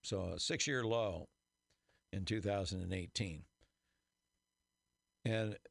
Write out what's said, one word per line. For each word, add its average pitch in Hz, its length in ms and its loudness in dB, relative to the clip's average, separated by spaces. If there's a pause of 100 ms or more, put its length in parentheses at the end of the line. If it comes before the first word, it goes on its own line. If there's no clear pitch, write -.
So 90 320 0
a 90 60 -6
six-year 131 440 0
low 110 440 2 (840)
in 95 120 -2
two 110 160 0
thousand 95 420 0
and 90 100 -2
eighteen. 87 520 -4 (1800)
And 110 340 2 (120)